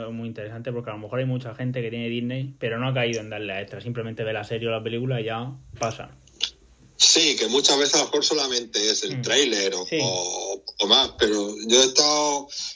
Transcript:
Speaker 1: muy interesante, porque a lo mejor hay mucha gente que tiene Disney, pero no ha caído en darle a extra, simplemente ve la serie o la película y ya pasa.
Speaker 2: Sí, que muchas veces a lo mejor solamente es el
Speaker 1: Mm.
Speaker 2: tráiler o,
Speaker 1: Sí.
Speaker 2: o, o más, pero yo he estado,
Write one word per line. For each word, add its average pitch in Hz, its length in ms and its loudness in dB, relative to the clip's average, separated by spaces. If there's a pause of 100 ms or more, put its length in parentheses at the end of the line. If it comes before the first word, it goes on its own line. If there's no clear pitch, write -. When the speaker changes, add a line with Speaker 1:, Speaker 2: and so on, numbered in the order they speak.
Speaker 1:
muy 117 200 -8
interesante, 113 440 -8
porque 117 160 -6
a 107 60 -6
lo 107 60 -10
mejor 107 180 -6
hay 131 80 0
mucha 123 280 -4
gente 127 280 -4
que 113 80 -4
tiene 117 180 -4
Disney, 123 500 -4
pero 113 200 -2
no 127 100 0
ha 131 60 0
caído 117 260 0
en 107 80 -8
darle 107 240 -6
a 98 80 -4
extra, 101 220 -10
simplemente 113 420 -6
ve 110 80 -2
la 104 120 -4
serie 117 220 -4
o 113 40 0
la 113 120 -2
película 117 380 -2
y 110 60 -4
ya 117 260 -4 (260)
pasa. - 380 -4 (800)
Speaker 2:
Sí, 160 400 6
que 110 120 0
muchas 139 300 4
veces 143 180 4
a - 20 6
lo 139 80 4
mejor 139 180 2
solamente 120 680 0
es 104 120 0
el 101 160 -4
Speaker 1:
Mm. 120 40 -4
Speaker 2:
tráiler 113 520 2
o, 90 120 -4
Speaker 1:
Sí. - 160 -2
Speaker 2:
o, - 600 -4 (140)
o 101 80 2
más, 127 320 4
pero 104 360 2 (140)
yo 123 140 8
he 131 40 6
estado, 147 600 2 (280)